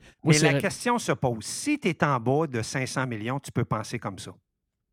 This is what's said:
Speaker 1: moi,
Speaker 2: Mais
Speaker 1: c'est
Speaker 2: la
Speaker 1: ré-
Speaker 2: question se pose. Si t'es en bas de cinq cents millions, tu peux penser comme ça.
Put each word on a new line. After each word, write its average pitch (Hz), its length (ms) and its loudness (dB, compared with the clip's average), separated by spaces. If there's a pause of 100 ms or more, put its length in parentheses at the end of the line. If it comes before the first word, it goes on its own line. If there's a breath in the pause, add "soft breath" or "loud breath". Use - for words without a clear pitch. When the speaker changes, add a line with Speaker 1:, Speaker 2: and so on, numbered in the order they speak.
(240 soft breath)
Speaker 1:
moi, 151 80 6
Speaker 2:
Mais - 20 10
Speaker 1:
c'est 151 140 6
Speaker 2:
la - 60 6
Speaker 1:
ré- - 80 2
Speaker 2:
question 240 360 0
se - 140 -2
pose. 120 320 -2
Si - 360 -4
t'es 175 240 0
en 143 160 4
bas 135 280 2
de 123 140 -2
cinq 131 260 -2
cents 131 200 -2
millions, 120 320 -4
tu - 120 -16
peux 120 140 0
penser 113 340 -4
comme 98 200 -8
ça. 92 120 -14 (600)